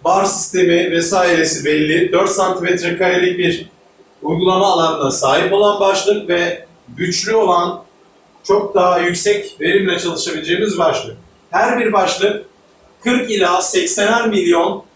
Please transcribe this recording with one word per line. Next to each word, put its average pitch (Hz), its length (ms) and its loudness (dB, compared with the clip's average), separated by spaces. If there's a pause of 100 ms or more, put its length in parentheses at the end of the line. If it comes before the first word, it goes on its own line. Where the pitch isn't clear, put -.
Bar 190 200 2
sistemi 180 640 2
vesairesi 170 720 0
belli. 151 480 0
Dört 185 180 2
santimetre 175 680 -2
karelik 180 400 0
bir 170 300 -2 (540)
uygulama 185 440 0
alanına 160 440 0
sahip - 420 0
olan 202 280 2
başlık 196 480 0
ve 175 380 -2 (300)
güçlü 180 400 -2
olan, 196 460 0 (640)
çok 202 300 0
daha 180 240 2
yüksek 180 600 -2
verimle 180 380 0
çalışabileceğimiz 175 800 -4
başlık. - 380 -2 (340)
Her 233 280 0
bir 220 140 -2
başlık 202 540 0 (580)
kırk 247 260 0
ila 185 320 0
seksener 208 680 2
milyon 180 560 0 (100)